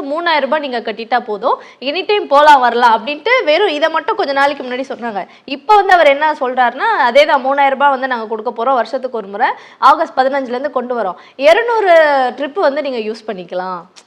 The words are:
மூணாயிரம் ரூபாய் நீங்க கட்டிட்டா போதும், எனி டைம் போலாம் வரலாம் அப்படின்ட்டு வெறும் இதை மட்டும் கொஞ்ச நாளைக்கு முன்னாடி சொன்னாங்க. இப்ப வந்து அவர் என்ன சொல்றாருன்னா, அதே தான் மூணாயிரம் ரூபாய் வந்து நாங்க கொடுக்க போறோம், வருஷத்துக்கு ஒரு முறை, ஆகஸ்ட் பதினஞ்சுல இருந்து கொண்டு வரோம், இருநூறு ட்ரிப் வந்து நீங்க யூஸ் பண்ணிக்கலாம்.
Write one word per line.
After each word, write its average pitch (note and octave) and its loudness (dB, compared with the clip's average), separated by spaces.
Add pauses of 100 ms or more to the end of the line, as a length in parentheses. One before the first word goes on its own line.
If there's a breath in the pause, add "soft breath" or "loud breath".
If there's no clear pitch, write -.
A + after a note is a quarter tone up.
(120)
மூணாயிரம் D#4 -2
ரூபாய் C#4+ -2
நீங்க B3 -6
கட்டிட்டா A3+ -4
போதும், G#3+ -2 (300 loud breath)
எனி F4 -4
டைம் G#4 -2
போலாம் C#4+ 6
வரலாம் A#3 4
அப்படின்ட்டு D4 -4 (160)
வெறும் D#4 2
இதை D#4 0
மட்டும் D#4+ -4
கொஞ்ச C#4+ -4
நாளைக்கு C#4 0
முன்னாடி B3+ -8
சொன்னாங்க. G#3+ -8 (340 loud breath)
இப்ப G#4 2
வந்து F#4+ 2
அவர் D4 6
என்ன D4+ 0 (100)
சொல்றாருன்னா, B3+ -2 (200)
அதே C#4 6
தான் C#4 2
மூணாயிரம் C#4 2
ரூபாய் C#4 4
வந்து C4 -4
நாங்க A3+ -6
கொடுக்க A3 -6
போறோம், A#3+ 0
வருஷத்துக்கு A#3+ -6
ஒரு G3 -14
முறை, B3+ -2 (400 loud breath)
ஆகஸ்ட் D#4 0
பதினஞ்சுல C4 -2
இருந்து C#4 -6
கொண்டு B3 -6
வரோம், F#3+ -4 (200 loud breath)
இருநூறு G4+ 4 (460)
ட்ரிப் D4 -6
வந்து C#4 -4
நீங்க B3 -4
யூஸ் A3+ -10
பண்ணிக்கலாம். F3+ -8 (260)